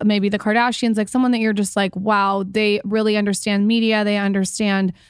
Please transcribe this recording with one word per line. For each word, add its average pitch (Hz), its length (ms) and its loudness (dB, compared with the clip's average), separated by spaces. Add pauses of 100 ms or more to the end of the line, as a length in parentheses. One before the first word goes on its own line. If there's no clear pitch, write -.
maybe 208 260 2
the 202 100 -2
Kardashians, 226 580 0
like, 208 120 -2
someone 254 220 2
that 240 80 0
you're 220 140 0
just 202 220 -2
like, 196 200 -2
"Wow, 196 520 0
they 208 360 0
really 214 340 0
understand 202 500 0
media. 220 360 2
They 208 140 0
understand 196 760 0 (160)